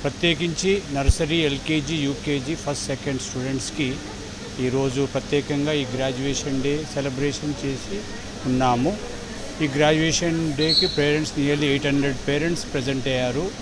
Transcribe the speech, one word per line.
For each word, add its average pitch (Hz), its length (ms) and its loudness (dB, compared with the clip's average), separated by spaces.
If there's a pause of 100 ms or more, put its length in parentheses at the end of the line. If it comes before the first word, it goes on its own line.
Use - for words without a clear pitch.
ప్రత్యేకించి 170 760 0 (120)
నర్సరీ, 147 440 0
ఎల్కేజీ, 151 580 0
యూకేజీ, 143 600 -2
ఫస్ట్, 147 300 -6
సెకండ్ 135 360 -4
స్టూడెంట్స్‌కి 131 760 -4 (640)
ఈరోజు 131 540 2
ప్రత్యేకంగా 143 580 0
ఈ 147 140 0
గ్రాడ్యుయేషన్ 131 800 -2
డే 147 200 0 (100)
సెలబ్రేషన్ 139 720 -2
చేసి 131 360 -4 (440)
ఉన్నాము. 127 520 4 (640)
ఈ 151 60 2
గ్రాడ్యుయేషన్ 160 840 4
డేకి 160 340 4
పేరెంట్స్, 147 460 2
nearly 147 300 2
ఎయిట్ 139 220 2
హండ్రెడ్ 139 320 2 (100)
పేరెంట్స్ 151 460 0
ప్రజెంట్ 135 340 0
అయ్యారు. 131 440 0 (100)